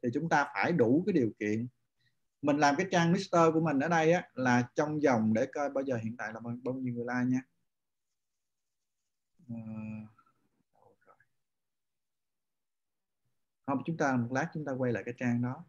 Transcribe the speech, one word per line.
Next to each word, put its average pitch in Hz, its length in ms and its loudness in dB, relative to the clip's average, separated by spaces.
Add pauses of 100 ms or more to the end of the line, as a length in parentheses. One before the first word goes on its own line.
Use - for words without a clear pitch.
Thì 120 100 0
chúng 160 160 -4
ta 147 240 2
phải 104 180 0
đủ 139 340 4
cái 202 80 0
điều 123 260 2
kiện. 110 280 -2 (760)
Mình 143 160 2
làm 143 180 4
cái 190 160 -2
trang 170 200 4
Mister 170 420 4
của 160 60 2
mình 151 200 0
ở 143 100 0
đây 165 240 4
á, 175 200 0
là 123 420 2
trong 151 240 -2
vòng, 117 340 2
để 113 120 2
coi 143 240 -4
bao 139 140 -2
giờ 135 200 -2
hiện 110 140 -8
tại 110 160 -8
là 113 60 -10
bao, 120 240 -8
bao 127 120 -6
nhiêu 127 180 -6
người 120 120 -6
like 123 240 -2
nha. 127 120 0 (2000)
Ờ, 117 60 -10 (1200)
đầu - 200 -20 (120)
rồi. - 80 -20 (2500)
không, 135 200 -2
chúng 165 120 -6
ta 139 180 0
một 120 180 -2
lát 147 200 -2
chúng 151 120 -8
ta 139 60 -6
quay 127 220 -2
lại 98 120 -4
cái 120 120 -10
trang 120 240 -2
đó. 131 280 -6